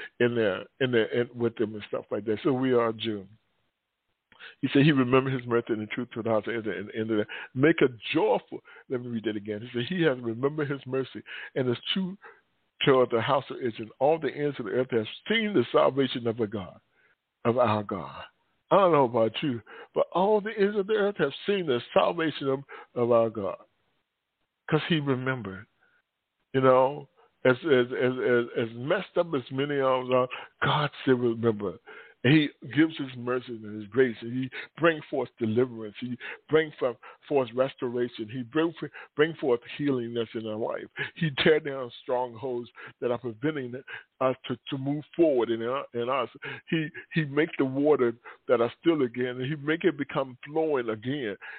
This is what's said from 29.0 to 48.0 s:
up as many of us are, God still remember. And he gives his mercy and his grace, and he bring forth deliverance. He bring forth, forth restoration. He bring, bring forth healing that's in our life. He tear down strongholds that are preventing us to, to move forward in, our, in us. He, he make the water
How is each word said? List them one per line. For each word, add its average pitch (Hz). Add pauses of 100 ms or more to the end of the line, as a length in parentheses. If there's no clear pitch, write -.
up 175
as 127
many 139
of 131
us 123
are, 127 (360)
God 143 (140)
still 131
remember. 113 (480)
And 127
he 151 (260)
gives 151
his 135
mercy 123
and 107
his 101
grace, 120
and 117
he 127 (280)
bring 156
forth 131 (100)
deliverance. 113
He 123 (360)
bring 156
forth, 120 (320)
forth 131
restoration. 123
He 127
bring, 156 (440)
bring 156
forth 123 (160)
healing 127
that's 117
in 110
our 107
life. 117 (320)
He 160 (120)
tear 156
down 135 (140)
strongholds 123 (320)
that 127
are 120
preventing 123 (460)
us 131 (120)
to, 127 (140)
to 143
move 143 (120)
forward 135
in, 113
our, 131 (120)
in 117
us. 127 (400)
He, 160 (220)
he 160
make 147
the 139
water 131 (340)